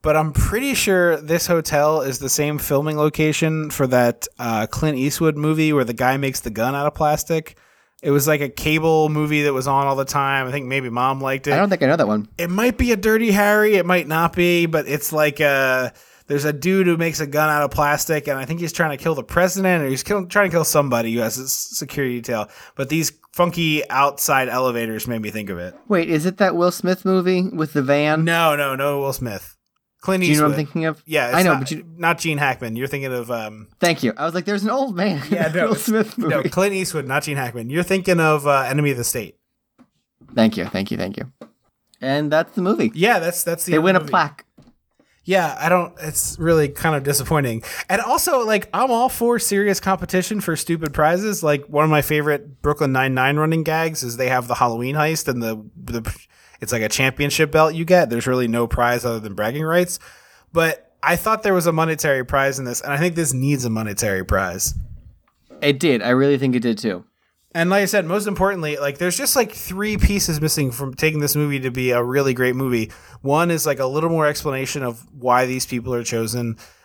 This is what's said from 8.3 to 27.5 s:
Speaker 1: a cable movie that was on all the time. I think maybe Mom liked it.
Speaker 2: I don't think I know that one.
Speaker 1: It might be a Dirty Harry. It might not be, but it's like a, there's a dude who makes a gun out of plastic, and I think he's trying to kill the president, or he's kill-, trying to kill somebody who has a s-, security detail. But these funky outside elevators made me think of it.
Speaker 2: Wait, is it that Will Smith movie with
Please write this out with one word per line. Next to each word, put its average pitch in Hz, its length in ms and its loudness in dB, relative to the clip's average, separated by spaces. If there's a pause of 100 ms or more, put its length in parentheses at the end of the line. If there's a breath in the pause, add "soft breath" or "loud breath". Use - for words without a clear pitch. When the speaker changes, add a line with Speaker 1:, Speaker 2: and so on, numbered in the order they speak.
Speaker 1:
a 139 80 -4
cable 156 580 2
movie 151 360 0
that 143 100 2
was 131 120 -2
on 139 200 2
all 139 100 0
the 135 80 -2
time. 135 420 0
I 127 60 -6
think 139 140 -6
maybe 131 240 -4
Mom 131 300 0
liked 135 260 -4
it. 143 80 2
Speaker 2:
I - 20 2
don't 202 140 2
think - 120 0
I 139 40 4
know 143 100 4
that 151 100 2
one. 107 300 -2
Speaker 1:
It 170 140 -4
might 233 260 0
be 240 160 2
a 226 40 4
Dirty 220 360 2
Harry. 208 440 4
It 175 100 2
might 180 200 2
not 165 300 0
be, 175 300 4
but 160 200 0
it's 143 260 -4
like 151 280 0
a, 135 520 2 (360 soft breath)
there's 143 160 0
a 151 80 0
dude 185 340 2
who 175 100 4
makes 165 240 -2
a 156 60 -4
gun 151 240 2
out 147 120 2
of 143 100 0
plastic, 147 540 0
and 139 120 -2
I 131 60 -6
think 160 160 -6
he's 165 120 -6
trying 156 240 -2
to 131 60 -14
kill 165 120 -2
the 131 100 -6
president, 180 600 2
or 135 40 0
he's 131 140 -2
kill-, 202 240 -4
trying 202 240 2
to 156 40 -4
kill 165 100 2
somebody 123 480 2
who 117 80 0
has 110 180 -2
a 127 40 -10
s-, 135 100 -6 (240)
security 131 400 -4
detail. 113 320 -6 (260 loud breath)
But 135 140 -6
these 151 240 -2 (200)
funky 165 580 0
outside 139 580 2
elevators 117 580 -2
made 117 140 -4
me 107 100 -6
think 104 200 -8
of 90 80 -6
it. 90 160 -10 (140)
Speaker 2:
Wait, 170 200 2
is 160 160 0
it 185 140 -2
that 190 180 2
Will 175 140 4
Smith 180 340 -2
movie 185 380 2
with 156 300 -4